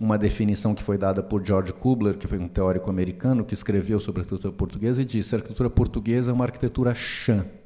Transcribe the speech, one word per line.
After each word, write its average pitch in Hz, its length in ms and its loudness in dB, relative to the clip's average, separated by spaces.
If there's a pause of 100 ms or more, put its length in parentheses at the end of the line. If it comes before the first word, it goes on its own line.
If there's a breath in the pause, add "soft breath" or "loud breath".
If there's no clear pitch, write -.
uma 110 160 4
definição 104 580 2
que - 80 -8
foi 101 140 0
dada 95 260 0
por 98 220 -2
George 92 280 2
Kubler, 110 440 2
que 101 100 -8
foi 101 120 -2
um 90 100 -4
teórico 92 400 0
americano 98 560 0
que - 100 -6
escreveu 101 460 0
sobre - 200 -4
a 90 40 -2
arquitetura 95 280 -6
portuguesa 110 500 -2
e - 20 0
disse: 113 300 -2
"A 113 40 2
arquitetura 117 300 -2
portuguesa 117 600 2
é 123 40 2
uma 123 100 2
arquitetura 123 500 0
chã" - 500 0 (220)